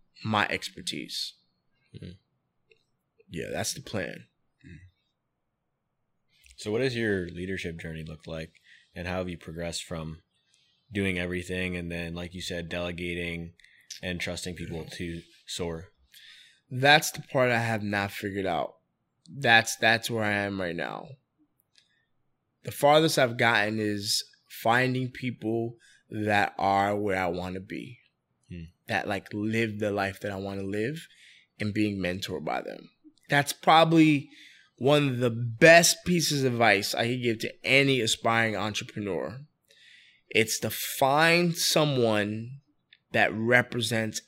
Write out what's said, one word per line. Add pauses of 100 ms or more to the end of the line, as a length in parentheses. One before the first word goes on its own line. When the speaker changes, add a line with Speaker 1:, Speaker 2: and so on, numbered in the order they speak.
(240)
Speaker 1:
my
expertise. (640)
Speaker 2:
Mm-hmm. (1160)
Speaker 1:
Yeah,
that's
the
plan. (2250)
Speaker 2:
So
what
does
your
leadership
journey
look
like, (440)
and
how
have
you
progressed
from (720)
doing
everything
and
then,
like
you
said,
delegating (480)
and
trusting
people (120)
to (260)
soar? (840)
Speaker 1:
That's
the
part
I
have
not
figured
out. (560)
That's,
that's
where
I
am
right
now. (1600)
The
farthest
I've
gotten
is (260)
finding
people (340)
that
are
where
I
wanna
be, (500)
Speaker 2:
Hmm. (240)
Speaker 1:
that,
like,
live
the
life
that
I
wanna
live (540)
and
being
mentored
by
them. (400)
That's
probably (480)
one
of
the
best
pieces
of
advice
I
could
give
to (120)
any
aspiring
entrepreneur. (880)
It's
to
find
someone (520)
that
represents